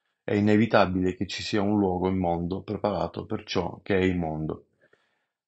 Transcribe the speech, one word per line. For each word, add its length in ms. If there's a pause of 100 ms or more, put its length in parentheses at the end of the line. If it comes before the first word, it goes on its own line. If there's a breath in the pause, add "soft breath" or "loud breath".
(240)
è 100
inevitabile 800
che 120
ci 160
sia 180
un 160
luogo 300
immondo 560
preparato 640
per 160
ciò 400
che 160
è 40
immondo. 640 (800)